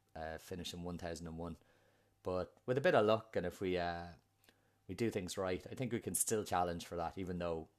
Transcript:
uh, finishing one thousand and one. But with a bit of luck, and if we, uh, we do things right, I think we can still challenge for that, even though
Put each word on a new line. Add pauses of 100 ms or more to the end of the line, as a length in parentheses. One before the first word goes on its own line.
(160)
uh,
finishing
one
thousand
and
one. (640)
But (120)
with
a
bit
of
luck,
and
if
we,
uh, (720)
we
do
things
right,
I
think
we
can
still
challenge
for
that,
even
though (120)